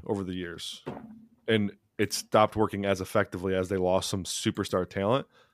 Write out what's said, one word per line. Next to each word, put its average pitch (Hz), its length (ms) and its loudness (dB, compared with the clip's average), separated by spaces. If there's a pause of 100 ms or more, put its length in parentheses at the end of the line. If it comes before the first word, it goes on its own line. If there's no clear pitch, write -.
over 101 160 -2
the 92 120 -6
years, - 500 -10 (640)
and 104 240 2 (260)
it 104 140 2
stopped - 420 4
working 101 320 0
as 95 140 2
effectively 95 540 0
as 92 140 0
they 98 80 0
lost 92 320 2
some 95 160 -2
superstar 98 640 -2
talent. 104 380 0 (280)